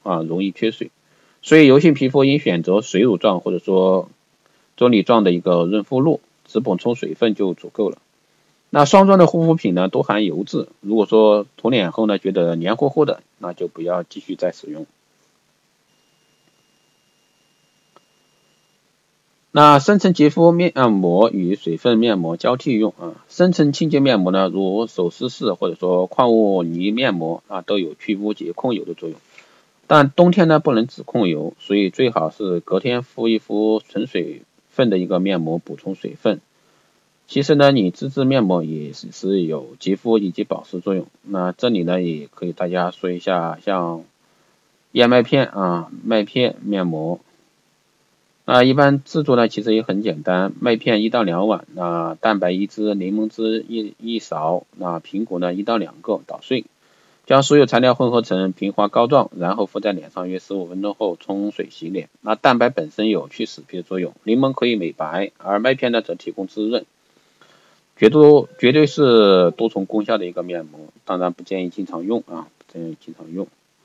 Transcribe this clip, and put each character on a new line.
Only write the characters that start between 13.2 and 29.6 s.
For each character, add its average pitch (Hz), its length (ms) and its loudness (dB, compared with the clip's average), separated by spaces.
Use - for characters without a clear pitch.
那 90 140 -10
就 87 160 -8
不 82 140 -14
要 87 200 -4
继 - 160 -18
续 95 160 -12
再 90 160 -4
使 - 160 -14
用。 - 180 -12
那 147 260 8
深 202 220 2
层 185 120 4
洁 151 160 4
肤 170 220 4
面 170 220 2
膜 95 400 2
与 92 240 -2
水 82 220 -6
分 117 220 0
面 113 200 0
膜 82 180 -4
交 123 200 -2
替 131 160 -4
用 110 260 0
啊。 85 160 -14
深 180 240 2
层 147 200 2
清 156 180 -2
洁 147 100 2
面 131 180 2
膜 92 140 0
呢， 95 200 2
如 98 360 -2
手 87 200 -4
撕 127 200 -8
式 113 240 -6
或 90 160 -4
者 82 80 -8
说 90 320 0
矿 123 240 2
物 101 320 2
泥 85 260 -4
面 117 240 -2
膜 82 320 -6
啊， 98 140 -10
都 101 180 -4
有 78 160 -6
去 104 220 -6
污 104 180 -4
及 82 160 -10
控 123 240 -6
油 92 100 -8
的 85 100 -10
作 - 140 -12
用。 - 80 -14